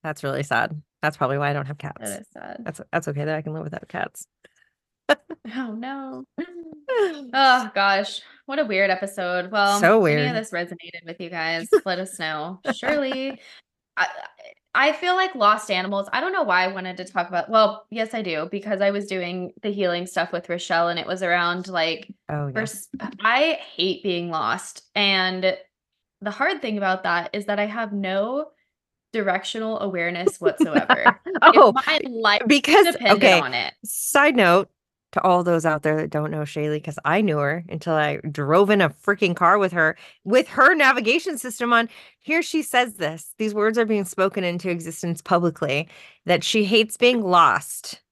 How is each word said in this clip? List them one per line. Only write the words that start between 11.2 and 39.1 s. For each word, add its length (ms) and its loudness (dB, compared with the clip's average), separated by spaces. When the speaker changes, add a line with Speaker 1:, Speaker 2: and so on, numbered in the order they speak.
Speaker 2:
guys, 520 0
Speaker 1:
<laughs> 40 -12
Speaker 2:
let 140 -2
us 200 -12
know. 440 -6
Surely, 760 -4
I, 100 0
I 180 2
feel 220 0
like 200 0
lost 360 2
animals, 420 -4
I 80 0
don't 120 -4
know 100 0
why 220 2
I 80 -2
wanted 240 -10
to 80 -12
talk 240 -4
about, 200 -4
well, 420 2
yes, 220 -6
I 100 -6
do, 280 -4
because 300 -4
I 100 2
was 160 -6
doing 460 -6
the 80 -4
healing 360 -2
stuff 260 -4
with 160 -8
Rochelle, 400 -2
and 100 -4
it 80 -8
was 160 -4
around, 460 0
like, 440 -4
Speaker 1:
Oh, 180 -4
yeah. 240 -4
Speaker 2:
pers-, 180 -16
I 380 2
hate 280 -4
being 280 -4
lost. 520 -4
And 640 0
the 100 -6
hard 300 -2
thing 160 -4
about 260 -2
that 300 -2
is 140 -6
that 120 -2
I 80 -2
have 260 -8
no 580 -4
directional 680 -4
awareness 580 -4
Speaker 1:
<laughs> 20 -12
Speaker 2:
whatsoever. 800 0
Speaker 1:
Oh, 320 10
Speaker 2:
If 140 -2
my 160 0
life 440 0
Speaker 1:
because, 480 6
Speaker 2:
depended 200 4
Speaker 1:
okay, 180 8
Speaker 2:
on 220 2
it. 180 -4
Speaker 1:
side 500 2
note 340 4
to 80 0
all 220 4
those 220 2
out 180 0
there 140 2
that 120 -4
don't 220 -4
know 100 -4
Shaylee, 420 -4
'cause 220 -10
I 160 2
knew 160 0
her 320 -2
until 240 -4
I 240 0
drove 400 2
in 100 4
a 80 4
freaking 460 -2